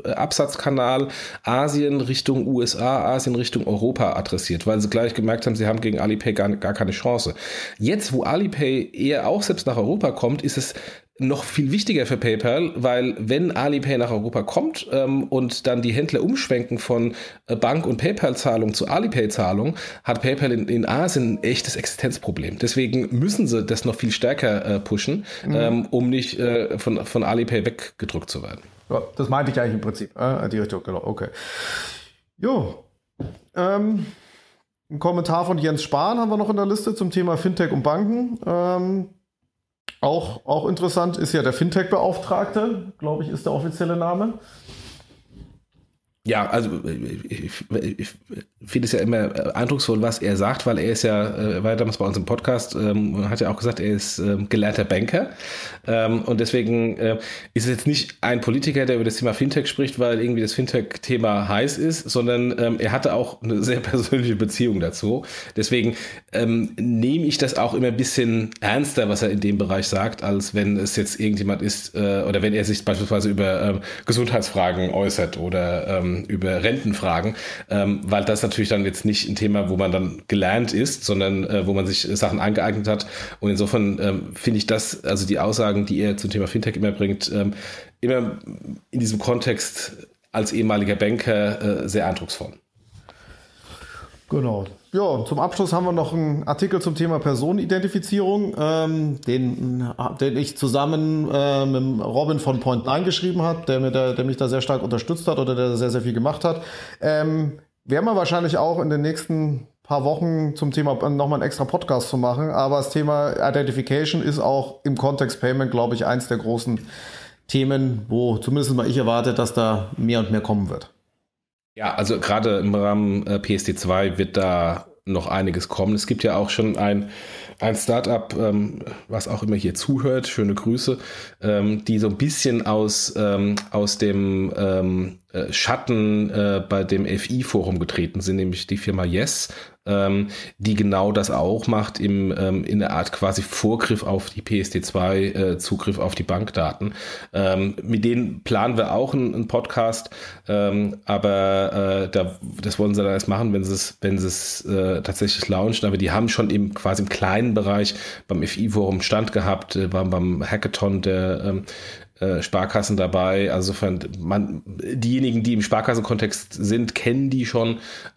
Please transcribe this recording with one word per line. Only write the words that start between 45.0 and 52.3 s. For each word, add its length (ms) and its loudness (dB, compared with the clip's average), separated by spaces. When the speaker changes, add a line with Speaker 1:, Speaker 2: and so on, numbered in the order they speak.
Speaker 1:
Ja, 240 0
also, 200 0
äh, 60 -4
ich, 420 -10
ich, 280 -4
ich 100 -8
finde 220 -2
es 80 0
ja 80 2
immer, 340 0
äh, 180 -2
eindrucksvoll, 500 0
was 160 0
er 180 0
sagt, 300 0
weil 120 2
er 140 0
ist 100 0
ja, 320 2
äh, 300 -2
war 60 2
ja 60 2
damals 200 0
bei 80 -2
uns 140 0
im 80 -2
Podcast, 480 -2